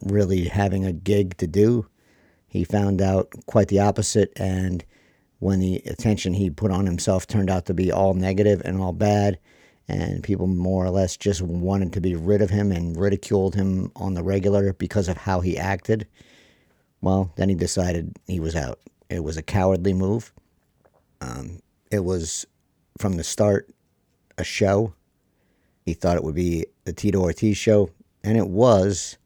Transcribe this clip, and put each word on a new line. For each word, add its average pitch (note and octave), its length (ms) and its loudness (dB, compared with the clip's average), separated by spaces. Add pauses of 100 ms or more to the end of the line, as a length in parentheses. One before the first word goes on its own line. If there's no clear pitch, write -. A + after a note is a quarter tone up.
really F#2+ 420 2
having F#2+ 380 0
a F#2+ 80 -2
gig F#2+ 460 0
to F2+ 100 -4
do. G#2+ 400 2 (600)
He F#2 160 -2
found G2 380 2
out F#2+ 300 2 (140)
quite G2+ 220 4
the G2 120 4
opposite, G2+ 560 2
and F#2 480 -2 (560)
when F#2+ 200 0
the F#2 260 0
attention G2 480 -2
he F#2+ 160 0
put F#2 220 -2
on F#2+ 140 0
himself F#2 400 0
turned G2 240 0
out F2+ 180 0
to F#2+ 60 -2
be F2 180 0
all F#2+ 220 2
negative F#2+ 520 2
and F#2+ 160 -4
all F2+ 120 -2
bad, G2+ 460 2 (480)
and F#2+ 360 -4
people F#2 240 -2
more F#2 380 0
or F#2 40 0
less F#2 280 0
just G2 240 -2
wanted F2+ 520 -2
to G2 80 -4
be F2+ 140 0
rid G2 260 2
of G2 80 2
him G2+ 220 2
and E2+ 260 -2
ridiculed F#2+ 580 0
him F#2+ 400 -2
on F#2+ 200 -6
the F2 80 -4
regular G2 500 2
because F#2 340 -2
of F#2 100 -2
how F#2 220 -2
he F2 180 -2
acted, G2 500 -2 (920)
well, F#2+ 340 2
then F#2+ 140 0
he F#2+ 60 2
decided F2 640 -2 (100)
he F#2 120 -4
was D#2+ 160 -4
out. C2 240 -6 (300)
It F2 140 -6
was D2+ 140 -6
a D#2+ 60 -10
cowardly F#2+ 500 2
move. F#2+ 400 -2 (880)
Um, B1+ 380 -12 (320)
it G2+ 120 0
was, F2 420 -4 (540)
from F#2+ 180 0
the D#2+ 60 -4
start, - 460 0 (680)
a - 60 -2
show. G2+ 500 2 (920)
He E2+ 80 -4
thought F2 240 0
it C#2 60 -2
would D2+ 120 -4
be E2+ 320 -2 (180)
the E2+ 80 -8
Tito G2 260 0
Ortiz F#2 380 0
show, G#2 320 4 (340)
and A2 140 2
it G2+ 100 2
was, G2+ 800 2